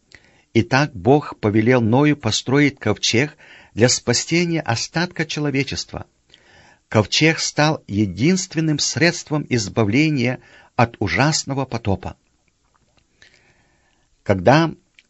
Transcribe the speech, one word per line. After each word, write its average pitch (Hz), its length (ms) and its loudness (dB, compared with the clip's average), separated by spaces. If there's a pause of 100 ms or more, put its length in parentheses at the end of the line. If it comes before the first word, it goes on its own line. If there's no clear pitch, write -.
(540)
Итак, 131 400 0
Бог 120 440 0
повелел 110 440 2
Ною 139 340 2
построить 139 640 -2
ковчег 113 580 -2 (380)
для 113 160 4
спасения 165 720 -2
остатка 165 640 -6
человечества. 143 800 -6 (800)
Ковчег 143 520 2
стал - 480 -2
единственным 143 920 0
средством 156 720 -2
избавления 120 880 0 (380)
от 120 240 0
ужасного 135 680 -2
потопа. 95 500 -6 (2000)
Когда 117 500 2 (380)